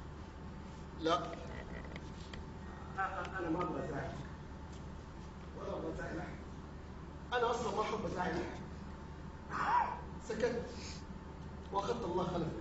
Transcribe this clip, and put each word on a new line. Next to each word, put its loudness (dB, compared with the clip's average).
لا. 8
أ-، 6
أ-، 0
أنا 0
ما 4
أبغى 2
أزعلك. 0
ولا -2
أبغى 0
أزعلك. -2
أنا 8
أصلا 4
ما 6
أحب 2
أزعلك. 2
سكت. 4
وأخذت 4
الله 4
خلف 4